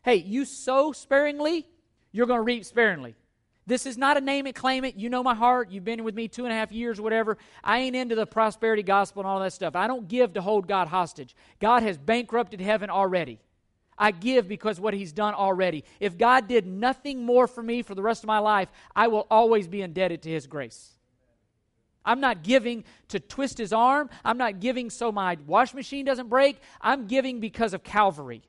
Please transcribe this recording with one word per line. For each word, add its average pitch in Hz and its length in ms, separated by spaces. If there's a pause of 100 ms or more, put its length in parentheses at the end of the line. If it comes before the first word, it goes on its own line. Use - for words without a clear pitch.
Hey, 240 140
you 196 280
sow 269 480
sparingly, 294 720 (460)
you're 233 140
gonna 233 160
reap 233 220
sparingly. 175 500 (540)
This 247 180
is 247 100
not 277 200
a 277 40
name 277 260
it, 254 80
claim 262 300
it. 254 120
You 208 120
know 254 140
my 247 120
heart. 240 360
You've 190 140
been 226 200
with 220 100
me 226 140
two 247 160
and 233 80
a 220 40
half 220 140
years, 226 300
whatever. 220 380 (260)
I 220 140
ain't 254 180
into 247 180
the 220 120
prosperity 220 560
gospel 196 400
and 190 60
all 196 120
that 190 120
stuff. 165 220
I 185 120
don't 240 200
give 233 280
to 202 60
hold 196 280
God 190 180
hostage. 165 480 (260)
God 226 220
has 190 160
bankrupted 220 640
heaven 202 300
already. 175 500 (580)
I 208 120
give 214 360
because 208 320
what 208 160
he's 196 180
done 208 220
already. 185 480 (160)
If 185 200
God 240 280
did 220 200
nothing 247 580
more 247 220
for 233 160
me 233 200
for 196 140
the 190 60
rest 220 200
of 214 60
my 214 100
life, 208 300 (260)
I 226 140
will 214 220
always 220 360
be 196 160
indebted 170 400
to 160 80
his 151 160
grace. 135 460 (1120)
I'm 247 160
not 220 240
giving 233 400 (240)
to 196 100
twist - 400
his 208 140
arm. 254 380 (140)
I'm 233 140
not 208 220
giving 240 300
so 233 200
my 185 340
wash 208 300
machine 277 300
doesn't 254 240
break. 269 320 (200)
I'm 240 280
giving 254 320
because 214 340
of 175 80
Calvary. 147 680